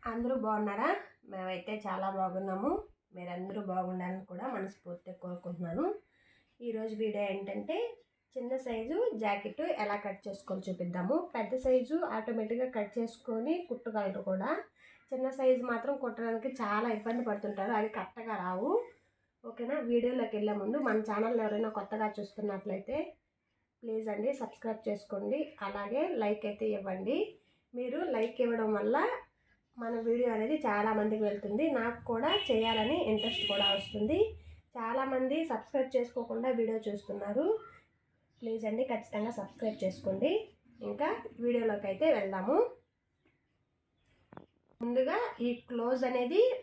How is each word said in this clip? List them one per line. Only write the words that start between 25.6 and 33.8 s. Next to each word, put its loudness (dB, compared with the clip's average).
అలాగే -2
లైక్ 0
అయితే -2
ఇవ్వండి. -2
మీరు -2
లైక్ 0
ఇవ్వడం 2
వల్ల 2
మన -2
వీడియో 4
అనేది 2
చాలామందికి 4
వెళ్తుంది, 0
నాకు 0
కూడా 2
చేయాలని 4
ఇంట్రెస్ట్ 0
కూడా 4
వస్తుంది. 0